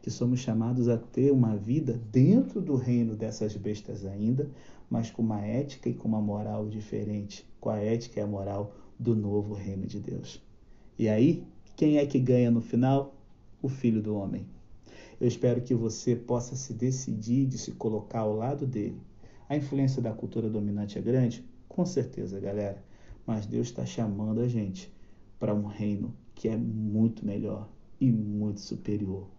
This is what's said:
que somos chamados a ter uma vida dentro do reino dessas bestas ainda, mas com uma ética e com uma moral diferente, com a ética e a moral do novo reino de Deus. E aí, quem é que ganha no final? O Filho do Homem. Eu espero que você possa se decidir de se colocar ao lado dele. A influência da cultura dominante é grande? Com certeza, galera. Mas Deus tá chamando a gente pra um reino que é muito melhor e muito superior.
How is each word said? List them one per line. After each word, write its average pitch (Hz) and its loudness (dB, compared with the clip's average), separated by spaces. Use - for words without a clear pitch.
que - -6
somos 123 0
chamados 117 0
a 117 4
ter 127 2
uma 120 4
vida 117 -2
dentro 185 6
do 151 0
reino 117 2
dessas 107 -4
bestas 101 -6
ainda, 107 0
mas 113 -2
com - -4
uma 107 0
ética 120 -4
e 123 -2
com 113 -6
uma 107 2
moral 104 -2
diferente, 104 -6
com 107 -2
a 107 0
ética 113 0
e 107 -2
a 104 -2
moral 101 -4
do 120 2
novo 104 0
reino 95 -6
de 104 -8
Deus. - -10
E 110 4
aí, 120 4
quem 151 6
é 143 4
que 139 0
ganha 123 6
no 117 4
final? 131 2
O 139 -2
Filho 110 2
do 104 -2
Homem. 98 -4
Eu 123 4
espero 120 2
que 123 0
você 113 0
possa - -4
se - -8
decidir 123 0
de 127 -2
se - -8
colocar 110 -2
ao 107 2
lado 127 -2
dele. 98 -4
A 143 0
influência 135 0
da 110 -2
cultura 107 -4
dominante 104 -2
é 95 -6
grande? 120 2
Com 180 0
certeza, 98 -4
galera. 101 -4
Mas 107 -2
Deus 117 -2
tá 127 -6
chamando 107 -2
a 123 2
gente 104 -2
pra 104 0
um 104 0
reino 104 -2
que - -2
é 113 0
muito 110 2
melhor 104 -4
e 131 8
muito 104 0
superior. 98 -4